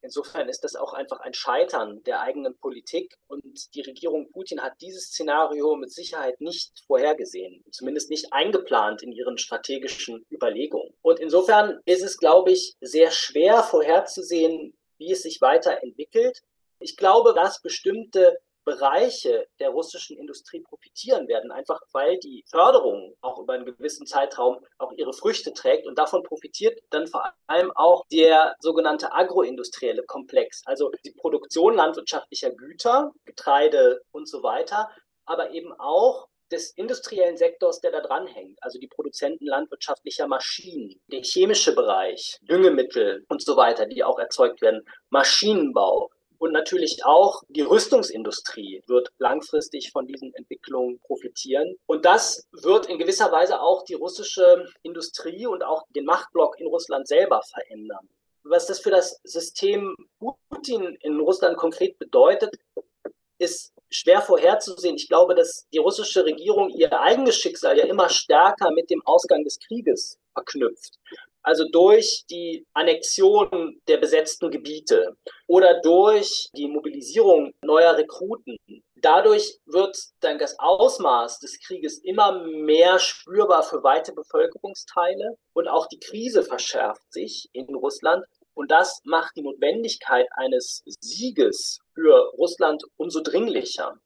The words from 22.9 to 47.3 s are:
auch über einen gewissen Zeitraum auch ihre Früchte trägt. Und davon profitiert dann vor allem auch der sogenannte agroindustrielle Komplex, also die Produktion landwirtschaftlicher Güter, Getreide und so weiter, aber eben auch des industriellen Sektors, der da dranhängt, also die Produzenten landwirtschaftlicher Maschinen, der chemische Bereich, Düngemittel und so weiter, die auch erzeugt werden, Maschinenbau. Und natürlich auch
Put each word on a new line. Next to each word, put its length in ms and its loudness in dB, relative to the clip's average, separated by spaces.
auch 160 -10
über 160 -6
einen 100 -8
gewissen 420 -12
Zeitraum 520 -2
auch 160 -10
ihre 220 -8
Früchte 400 -4
trägt. 320 0
Und 120 -8
davon 240 0
profitiert 560 -6
dann 160 -4
vor 260 -8
allem 280 0
auch 380 4
der 480 6
sogenannte 520 -2
agroindustrielle 920 -4
Komplex, 640 -6
also 260 -4
die 60 -18
Produktion 640 0
landwirtschaftlicher 760 -4
Güter, 640 -2
Getreide 800 2
und 160 -16
so 140 -14
weiter, 480 -6
aber 280 -6
eben 200 -14
auch 560 0
des 200 -10
industriellen 680 -4
Sektors, 420 -2
der 120 -4
da 100 -6
dranhängt, 580 -10
also 180 -14
die 100 -18
Produzenten 580 -8
landwirtschaftlicher 840 -8
Maschinen, 800 -10
der 160 -12
chemische 520 2
Bereich, 680 -2
Düngemittel 840 2
und 140 -8
so 140 0
weiter, 300 2
die 180 -4
auch 140 -2
erzeugt 420 0
werden, 260 0
Maschinenbau. 1000 0
Und 100 -2
natürlich 520 -4
auch 440 4